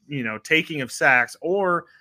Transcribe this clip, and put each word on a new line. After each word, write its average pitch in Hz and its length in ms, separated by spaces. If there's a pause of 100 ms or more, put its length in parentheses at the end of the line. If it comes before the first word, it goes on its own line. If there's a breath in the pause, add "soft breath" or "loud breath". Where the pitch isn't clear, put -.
you 139 160
know, 110 140
taking 156 420
of 127 100
sacks, 127 520
or 175 420 (160 soft breath)